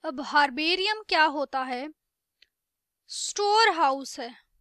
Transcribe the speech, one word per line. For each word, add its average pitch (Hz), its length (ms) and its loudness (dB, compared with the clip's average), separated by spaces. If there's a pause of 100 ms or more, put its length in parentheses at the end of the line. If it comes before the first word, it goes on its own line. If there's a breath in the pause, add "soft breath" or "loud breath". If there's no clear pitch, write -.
अब 285 220 -8
herbarium 330 800 0
क्या 330 160 4
होता 277 380 -2
है? 262 300 -8 (1120)
स्टोर 415 640 2
हाउस 277 520 -2
है 240 300 -14 (100)